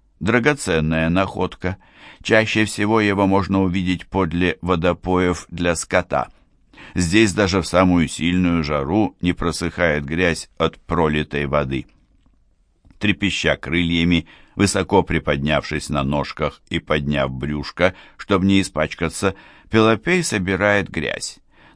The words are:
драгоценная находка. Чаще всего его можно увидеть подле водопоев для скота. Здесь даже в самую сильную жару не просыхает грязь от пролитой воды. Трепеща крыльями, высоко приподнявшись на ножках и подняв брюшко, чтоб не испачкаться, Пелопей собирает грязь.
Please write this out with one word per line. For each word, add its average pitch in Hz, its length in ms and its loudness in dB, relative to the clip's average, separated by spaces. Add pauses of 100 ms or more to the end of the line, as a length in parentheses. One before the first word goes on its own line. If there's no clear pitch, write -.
(200)
драгоценная 82 920 2
находка. 92 680 -2 (460)
Чаще 110 420 4
всего 104 340 0
его 101 280 2
можно 95 340 2
увидеть 92 460 -2
подле 87 540 0
водопоев 90 880 0
для 85 260 -2
скота. 82 540 -2 (680)
Здесь 92 380 2
даже 98 280 2
в 80 60 -8
самую 87 400 4
сильную 85 560 0
жару 76 580 -2
не 87 120 0
просыхает 82 720 -2
грязь 82 520 -2
от 80 220 -2
пролитой 76 640 -2
воды. 67 400 -2 (1120)
Трепеща 92 580 0
крыльями, 85 720 0 (280)
высоко 95 480 2
приподнявшись 73 840 -2
на 71 140 -2
ножках 71 680 -4
и 82 100 -4
подняв 71 520 -2
брюшко, 73 600 -2 (240)
чтоб 95 260 0
не 98 180 4
испачкаться, 82 760 -4 (340)
Пелопей 113 540 2
собирает 98 640 0
грязь. 60 500 -8 (360)